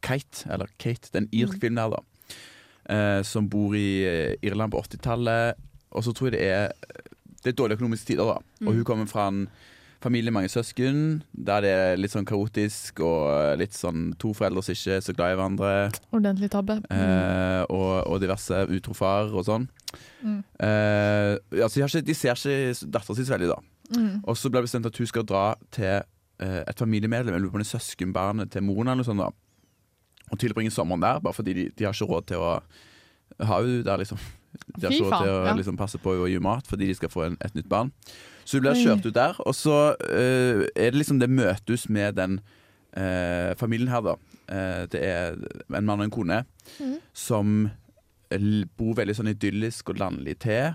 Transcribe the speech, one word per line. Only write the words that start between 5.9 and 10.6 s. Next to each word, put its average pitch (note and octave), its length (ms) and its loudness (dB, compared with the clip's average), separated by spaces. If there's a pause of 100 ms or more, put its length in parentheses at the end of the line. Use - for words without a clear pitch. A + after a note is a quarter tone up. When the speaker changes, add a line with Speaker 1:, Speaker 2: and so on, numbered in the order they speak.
Speaker 1:
og A2+ 140 -4
så A#2+ 100 0
tror C3 160 0
jeg - 20 -2
det - 100 0
er, F#2+ 300 2 (720)
det B2+ 60 0 (100)
er C#3 60 2
dårlige G#2+ 140 0
økonomiske A2+ 280 -2
tider G#2 180 2
da, A2 120 2
og - 60 -6 (180)
Speaker 2:
Mm. G#3 140 2
Speaker 1:
hun A#2 100 2
kommer A2 240 0
fra G#2 200 0
en G2 200 -2 (520)
familie A#2+ 300 0
med G#2+ 140 2
mange F#2+ 60 -2
søsken, D3 720 0 (120)